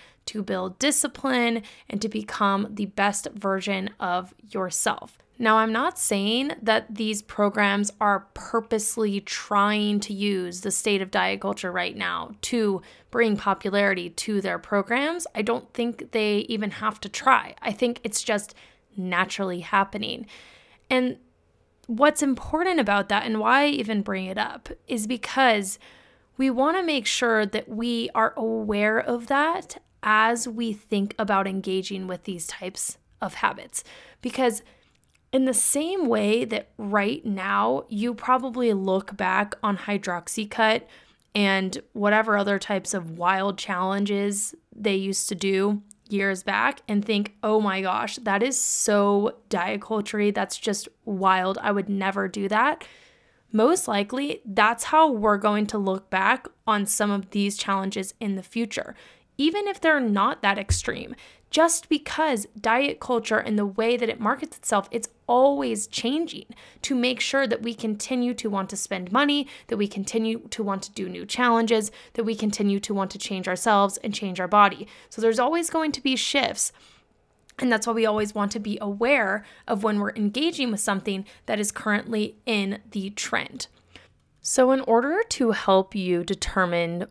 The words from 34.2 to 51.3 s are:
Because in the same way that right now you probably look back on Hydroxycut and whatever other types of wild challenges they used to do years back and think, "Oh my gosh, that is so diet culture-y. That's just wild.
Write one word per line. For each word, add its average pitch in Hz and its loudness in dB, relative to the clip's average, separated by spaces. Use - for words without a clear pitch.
Because 240 0
in 262 4
the 262 2
same 320 0
way 220 2
that 214 -6
right 208 0
now 202 0
you 220 -4
probably 247 2
look 190 0
back 196 0
on 202 0
Hydroxycut 208 -2
and 190 2
whatever 208 2
other 202 2
types 196 -4
of 165 -6
wild 190 0
challenges 202 -2
they 202 0
used 190 -2
to 202 -4
do 196 0
years 196 0
back 220 0
and 208 0
think, 208 -2
"Oh 214 4
my 190 0
gosh, 190 -2
that 208 0
is 269 0
so 202 2
diet 202 -2
culture-y. 208 0
That's 202 -2
just - -4
wild. 190 0